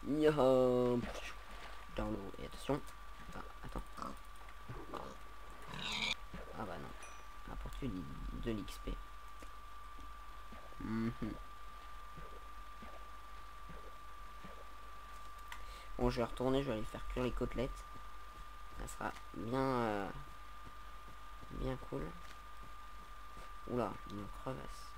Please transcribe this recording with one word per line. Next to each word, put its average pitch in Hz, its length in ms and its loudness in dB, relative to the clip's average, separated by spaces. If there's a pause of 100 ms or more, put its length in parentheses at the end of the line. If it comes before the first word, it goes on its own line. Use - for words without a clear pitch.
Yaha. 131 880 10 (1000)
Dans 107 140 2
l'eau. 101 280 0
Et - 80 -4
attention. - 340 2 (480)
Enfin, - 140 -6 (220)
attends. - 180 -2 (2750)
Ah 113 80 0
bah 87 120 -2
non. 69 100 -4 (580)
Il - 40 -6
rapporte - 280 -4
que 139 80 0
du, 95 160 0 (300)
de - 180 0
l'X 104 340 0
P. - 100 0 (1900)
Mhm. 113 320 2 (4000)
Bon, 123 140 8
je 123 60 2
vais 120 80 6
retourner, 131 380 6
je 139 60 4
vais 120 60 4
aller 107 100 4
faire - 240 -2
cuire 127 160 4
les 120 60 6
côtelettes. - 540 2 (960)
Ça - 80 -2
sera - 240 0 (220)
bien... 117 260 2
Euh, 117 500 6 (1400)
bien 131 240 2 (120)
cool. 139 140 0 (1700)
Oula, 113 240 4 (180)
une 101 160 -4 (160)
crevasse. - 560 -4